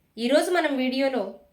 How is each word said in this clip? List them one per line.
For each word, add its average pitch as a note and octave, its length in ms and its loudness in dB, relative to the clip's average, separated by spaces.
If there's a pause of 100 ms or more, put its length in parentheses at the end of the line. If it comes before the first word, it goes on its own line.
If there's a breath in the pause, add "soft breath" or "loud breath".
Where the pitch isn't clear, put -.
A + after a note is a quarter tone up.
(180)
ఈరోజు C#4 340 2
మనం D#4 260 0
వీడియోలో B3+ 580 -2 (180)